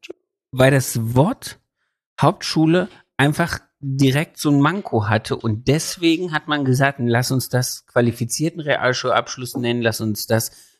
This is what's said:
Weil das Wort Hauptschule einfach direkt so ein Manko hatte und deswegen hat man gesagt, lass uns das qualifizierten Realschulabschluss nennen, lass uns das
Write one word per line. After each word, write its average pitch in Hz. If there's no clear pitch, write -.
Weil 139
das 123
Wort 170
Hauptschule 170
einfach 143
direkt 139
so 151
ein 143
Manko 143
hatte 107
und 113
deswegen 165
hat 151
man 147
gesagt, 135
lass 120
uns 131
das -
qualifizierten 120
Realschulabschluss 127
nennen, 120
lass 113
uns 110
das 113